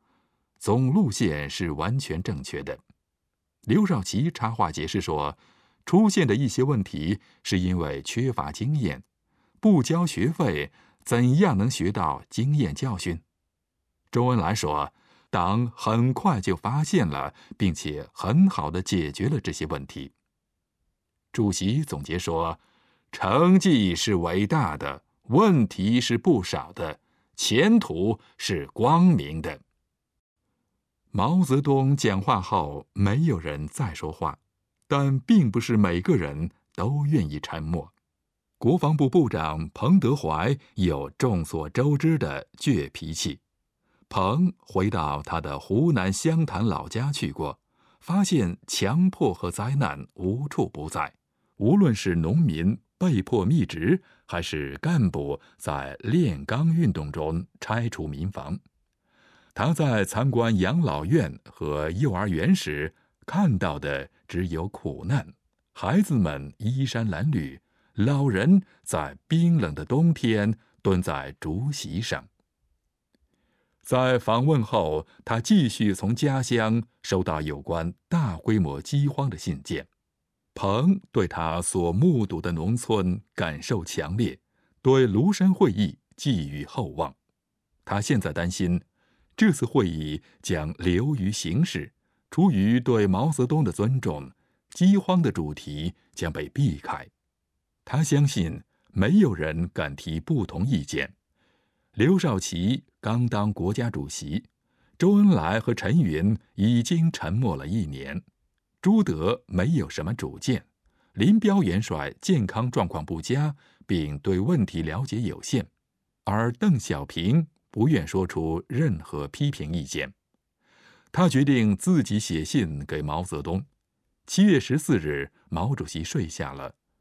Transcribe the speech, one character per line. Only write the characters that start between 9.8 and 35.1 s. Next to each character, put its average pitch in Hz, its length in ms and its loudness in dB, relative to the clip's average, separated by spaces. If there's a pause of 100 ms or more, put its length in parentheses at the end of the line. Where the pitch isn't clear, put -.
交 170 240 0
学 139 240 -2
费， 82 400 -2 (320)
怎 123 360 2
样 170 180 4
能 104 120 2
学 92 220 -2
到 82 380 -4
经 135 260 0
验 107 180 0
教 117 240 -4
训？ 85 240 -6 (880)
周 123 180 2
恩 123 120 2
来 90 160 0
说， 73 380 -4 (360)
党 107 460 0
很 117 380 0
快 139 260 0
就 92 160 -2
发 127 260 -4
现 156 240 0
了， 69 300 -6 (220)
并 95 160 2
且 73 400 -10
很 160 360 4
好 78 220 -4
地 90 100 -4
解 80 300 -2
决 95 160 -2
了 147 100 -2
这 98 140 -6
些 80 140 -6
问 76 200 -6
题。 67 280 -14 (1200)
主 104 180 2
席 107 320 -2
总 76 180 -10
结 78 160 -6
说， 82 400 -4 (540)
成 165 480 4
绩 117 340 4
是 101 220 0
伟 87 320 0
大 82 300 0
的， 71 260 -8 (200)
问 151 440 4
题 110 320 0
是 117 180 0
不 117 240 2
少 80 300 -8
的， 80 300 -10 (340)
前 185 420 4
途 107 400 0 (200)
是 78 300 -4
光 151 360 4
明 80 380 4
的。 - 180 -8 (1500)
毛 151 320 2
泽 135 160 2
东 139 380 4
讲 98 240 0
话 107 180 2
后， 73 540 -4
没 101 300 2
有 131 160 2
人 76 280 -8
再 107 240 -6
说 78 200 -8
话， 78 260 -6 (500)
但 139 340 2